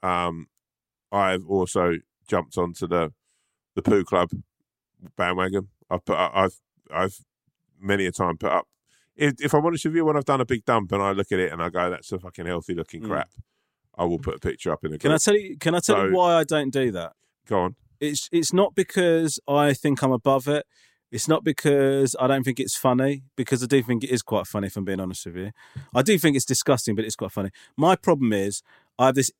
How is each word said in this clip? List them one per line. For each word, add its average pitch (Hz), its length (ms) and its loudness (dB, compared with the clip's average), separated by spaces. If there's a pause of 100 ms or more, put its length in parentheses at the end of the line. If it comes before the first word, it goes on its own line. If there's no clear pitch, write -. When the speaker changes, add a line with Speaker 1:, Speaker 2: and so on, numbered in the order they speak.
Speaker 1:
Um, 87 460 -2 (640)
I've 95 340 0
also 90 520 0 (300)
jumped 87 300 -2
onto 87 280 -4
the, 82 260 0 (640)
the 98 80 -4
poo 101 220 4
club 87 260 0 (880)
bandwagon. 92 520 -2 (220)
I've 90 140 -4
put 101 120 0
up, 87 180 0
I've, 95 260 0 (320)
I've 92 240 -2 (640)
many 98 260 0
a 87 60 -2
time 87 260 0
put - 140 -2
up. 87 140 0 (500)
If, 143 240 0
if 143 140 -2
I'm 151 100 4
honest 170 200 -2
with 156 100 -2
you, 165 100 2
when 151 120 2
I've 143 80 -2
done 139 160 2
a 123 60 2
big 117 180 -4
dump 107 260 0
and 101 100 0
I 98 120 0
look 98 180 -2
at 98 80 0
it 87 140 0
and 85 100 -6
I 85 80 -4
go, 87 180 -2
"That's 85 220 -8
a 98 80 -6
fucking 87 280 -12
healthy 87 280 -6
looking 85 280 -10
Speaker 2:
Mm. 110 60 -12
Speaker 1:
crap," 73 220 -6 (680)
I 90 80 -2
will 87 140 0
put 76 160 -6
a - 60 -18
picture 85 320 -4
up - 120 -6
in 78 60 -4
the 76 80 -10
Speaker 2:
Can 143 140 0
I - 20 4
Speaker 1:
group. 156 80 0
Speaker 2:
tell 208 140 2
you, 196 200 -4
can 165 200 -2
I - 20 0
tell 196 240 2
you 190 80 2
Speaker 1:
So 185 60 2
Speaker 2:
why 175 180 4
I 165 80 4
don't 147 280 -2
do 131 200 0
that? 87 220 -8 (340)
Speaker 1:
Go 101 140 2
on. 92 160 -2 (240)
Speaker 2:
It's, 147 320 -6
it's 165 200 0
not 190 220 2
because 170 720 0
I 143 260 4
think 139 300 0
I'm 135 80 2
above 131 380 2
it. 147 180 0 (460)
It's - 160 -6
not 160 160 2
because 139 760 2
I 131 80 2
don't 135 160 2
think 120 160 -4
it's - 180 -4
funny, 135 460 2 (140)
because 127 260 -2
I 127 40 -6
do 135 180 4
think 117 180 -2
it 127 80 -6
is 123 100 0
quite 98 280 -4
funny, 101 180 -4
if 98 100 -8
I'm 101 80 -6
being 95 140 -4
honest 92 280 -8
with 85 100 -12
you. 95 160 -10 (420)
I 123 80 4
do 202 160 4
think 156 160 4
it's 131 100 0
disgusting, 123 520 0
but 110 80 -2
it's 110 100 -8
quite 98 160 -8
funny. 98 200 -4 (260)
My 170 180 4
problem 139 380 0
is 98 300 -2 (360)
I 123 80 6
have 131 80 6
this 135 260 0